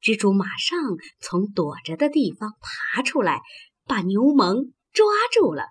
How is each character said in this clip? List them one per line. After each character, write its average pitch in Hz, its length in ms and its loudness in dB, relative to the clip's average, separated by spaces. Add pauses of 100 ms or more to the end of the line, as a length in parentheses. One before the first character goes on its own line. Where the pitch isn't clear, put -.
蜘 220 140 2
蛛 208 160 2
马 - 260 0
上 - 220 -2 (400)
从 185 320 -2
躲 147 320 -4
着 165 140 -8
的 294 100 2
地 285 240 0
方 214 300 -10
爬 - 400 -8
出 - 200 -2
来， 160 200 0 (440)
把 233 160 -4
牛 196 200 0
虻 254 500 2 (220)
抓 427 120 6 (280)
住 311 200 4
了。 135 160 -6